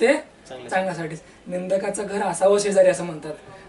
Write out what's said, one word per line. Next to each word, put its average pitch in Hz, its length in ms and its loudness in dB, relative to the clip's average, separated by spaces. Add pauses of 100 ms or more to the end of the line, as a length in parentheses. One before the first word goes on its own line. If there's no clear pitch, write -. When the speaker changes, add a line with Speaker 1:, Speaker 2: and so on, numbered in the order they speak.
Speaker 1:
ते 254 140 6 (340)
Speaker 2:
चांगलं. 127 200 -16
Speaker 1:
चांगल्यासाठीच. 170 520 -4 (260)
निंदकाचं 196 600 -4
घर 202 160 -4
असावं 196 360 2
शेजारी 190 300 4
असं 175 160 0
म्हणतात, 151 300 -10 (340)